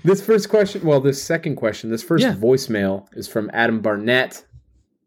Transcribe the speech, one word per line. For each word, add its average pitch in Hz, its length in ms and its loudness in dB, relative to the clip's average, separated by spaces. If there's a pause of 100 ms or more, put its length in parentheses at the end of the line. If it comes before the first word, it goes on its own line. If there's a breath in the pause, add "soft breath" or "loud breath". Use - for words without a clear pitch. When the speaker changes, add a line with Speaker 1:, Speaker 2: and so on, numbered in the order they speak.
Speaker 1:
this 190 200 2
first 214 260 2
question, 202 360 0
well, 147 140 4
this 135 240 0
second 160 320 -4
question, 110 340 -4
this 113 140 -4
first 170 200 2
Speaker 2:
Yeah. 240 100 2
Speaker 1:
voicemail 104 800 0
is 101 140 -12
from 107 260 -6
Adam 113 260 0
Barnett. 110 640 -2 (600)